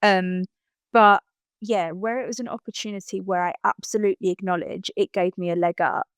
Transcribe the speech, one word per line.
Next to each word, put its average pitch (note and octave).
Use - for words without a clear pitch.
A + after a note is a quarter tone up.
Um, F#3
but, G#3
yeah, G3+
where A3
it A#3+
was A#3+
an A#3
opportunity G#3
where F#3
I F3
absolutely G3+
acknowledge F3+
it G3+
gave F#3
me F3
a E3+
leg F3
up -